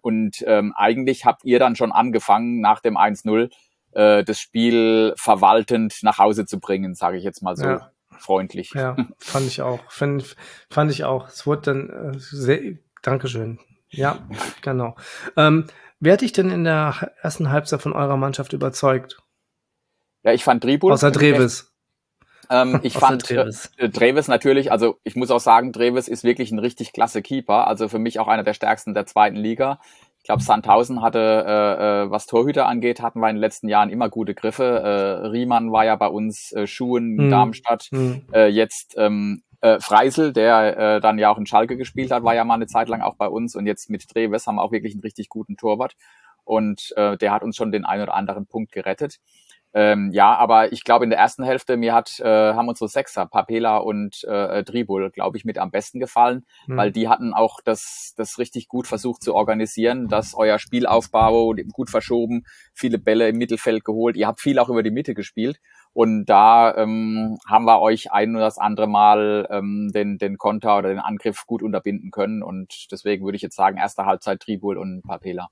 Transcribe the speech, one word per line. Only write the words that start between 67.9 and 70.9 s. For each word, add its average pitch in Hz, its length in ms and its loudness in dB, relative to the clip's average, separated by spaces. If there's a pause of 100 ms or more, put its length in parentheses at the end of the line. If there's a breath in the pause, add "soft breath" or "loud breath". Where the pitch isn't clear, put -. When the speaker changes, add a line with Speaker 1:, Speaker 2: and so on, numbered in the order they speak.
Speaker 1:
ein 107 240 0
oder 110 120 0
das 107 120 -4
andere 107 300 -2
Mal, 104 640 4
ähm, 101 420 -4
den, 101 240 -2
den 98 180 -4
Konter 104 420 0
oder 95 100 -2
den 98 100 -4